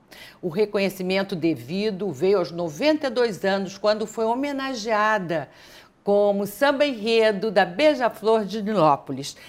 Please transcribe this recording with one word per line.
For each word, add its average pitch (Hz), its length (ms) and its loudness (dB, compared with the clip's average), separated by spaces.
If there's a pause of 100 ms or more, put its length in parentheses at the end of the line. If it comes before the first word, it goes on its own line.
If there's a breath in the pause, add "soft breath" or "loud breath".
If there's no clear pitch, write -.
(400 loud breath)
O 185 80 -6
reconhecimento 196 840 -2
devido 170 800 -4
veio 185 260 2
aos 170 140 -2
noventa 202 560 -2
e - 20 -2
dois 226 340 -2
anos, 196 320 -2
quando 214 300 0
foi 226 180 -4
homenageada 220 1200 -2 (560 loud breath)
como 202 420 2
samba 277 400 2
enredo 220 640 2
da 190 140 4
Beija-Flor 220 800 2
de 202 180 -6
Nilópolis. 151 760 2 (120 loud breath)